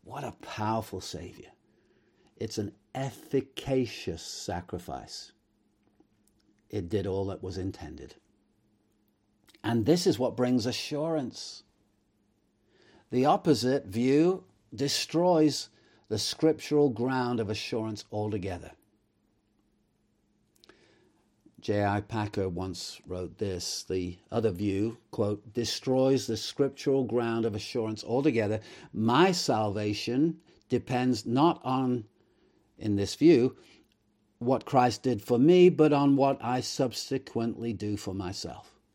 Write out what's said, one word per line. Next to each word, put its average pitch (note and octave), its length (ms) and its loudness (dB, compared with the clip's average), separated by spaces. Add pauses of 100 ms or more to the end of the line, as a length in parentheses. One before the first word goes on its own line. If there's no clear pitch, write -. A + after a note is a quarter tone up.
What C3+ 180 -12
a G2+ 200 -8
powerful A2 580 -4
Savior. - 480 -14 (880)
It's A2 220 -8
an G2+ 140 -6 (220)
efficacious C3 1300 -4
sacrifice. - 1080 -10 (1400)
It F2 220 -8
did G2 160 -2
all G2 200 -2
that G2 160 -8
was F#2 140 -8
intended. F2 600 -10 (1500)
And A2+ 220 2
this F3 200 4
is E3 120 2
what A#2+ 180 -2
brings B2 300 2
assurance. D3 960 -6 (1500)
The B2+ 140 2
opposite C#3 640 2
view C#3 580 2 (300)
destroys D#3 960 2 (400)
the G#2+ 80 -2
scriptural D3+ 680 2
ground B2+ 500 -2
of G#2 120 -2
assurance A2 600 -6
altogether. G2 600 -4 (3000)
J G2+ 240 0
I G2+ 160 0
Packer G#2 480 -4
once F2+ 580 -8
wrote F2+ 300 -8
this, F#2+ 460 -6
"The F#2 340 -6 (140)
other A2+ 200 0
view," G2+ 460 -2 (140)
quote, G#2 420 -4
"destroys C3 720 0
the A2 120 -4
scriptural C3+ 680 -2
ground A#2 400 -2
of G#2+ 100 0
assurance A2 480 -6
altogether. A2 580 0 (340)
My B2+ 380 4
salvation A2 1080 0 (300)
depends B2 560 0
not D3 360 2
on, B2+ 420 -2 (760)
in G#2 180 -2
this G2 180 -2
view, C3 420 6 (840)
what B2 260 0
Christ B2 380 2
did A#2 180 0
for A#2+ 180 0
me, F3+ 300 8
but D3+ 240 6
on C#3 240 4
what C#3 260 2
I B2 200 -2
subsequently A#2 1120 -4
do G#2 240 -4
for F#2+ 160 -8
myself." F#2 680 -10 (140)